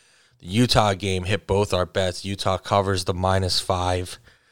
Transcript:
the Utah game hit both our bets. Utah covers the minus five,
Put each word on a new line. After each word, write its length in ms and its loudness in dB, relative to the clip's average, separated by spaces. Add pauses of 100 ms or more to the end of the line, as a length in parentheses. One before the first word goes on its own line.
(400)
the 80 -20
Utah 460 4
game 320 -2
hit 200 -2
both 280 2
our 120 2
bets. 380 -2
Utah 340 -2
covers 460 0
the 100 -2
minus 460 0
five, 580 -2 (340)